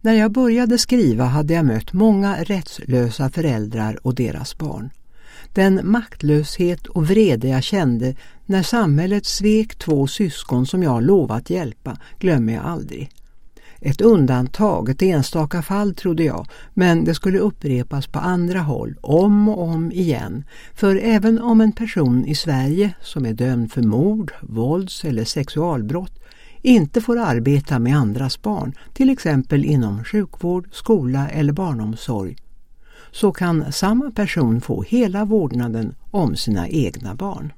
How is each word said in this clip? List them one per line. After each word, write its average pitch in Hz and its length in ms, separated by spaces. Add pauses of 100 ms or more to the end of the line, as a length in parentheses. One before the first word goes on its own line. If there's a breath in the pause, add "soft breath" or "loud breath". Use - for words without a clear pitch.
När 220 120
jag 220 200
började 240 460
skriva 135 460
hade 147 300
jag 165 120
mött 110 260
många 202 500
rättslösa 131 880
föräldrar 110 760
och 131 80
deras - 440
barn. 156 320 (640 loud breath)
Den 190 320
maktlöshet 175 1000
och 160 200
vrede 160 420
jag 131 140
kände 131 520 (320 soft breath)
när 190 160
samhället 185 640
svek 214 520
två 139 280
syskon 135 600
som 185 160
jag 123 200
lovat 127 480
hjälpa 147 480 (200 loud breath)
glömmer 123 340
jag - 120
aldrig. - 460 (680 soft breath)
Ett 143 200
undantag, 139 880
ett 131 140
enstaka 160 600
fall 196 320
trodde 165 300
jag, 123 220 (280 loud breath)
men 170 300
det 165 100
skulle 190 240
upprepas 143 680
på - 120
andra 180 420
håll, - 400
om 208 480
och 208 140
om 165 300
igen. 170 520 (300 loud breath)
För 196 220
även 220 420
om 226 220
en 214 120
person 139 520
i 147 100
Sverige 156 680
som - 260
är 113 60
dömd 120 400
för 127 100
mord, 156 580
vålds- 143 640
eller 117 200
sexualbrott 151 1000 (400 soft breath)
inte 226 380
får 233 180
arbeta 139 600
med 120 180
andras 127 460
barn, 196 300 (200 soft breath)
till 269 180
exempel 147 540
inom 113 400
sjukvård, 180 680
skola 139 560
eller 147 240
barnomsorg, 113 840 (760 soft breath)
så 196 220
kan 160 400
samma 233 380
person 135 500
få 113 220
hela 208 420
vårdnaden 123 680 (160)
om 190 260
sina 92 320
egna 104 460
barn. 185 440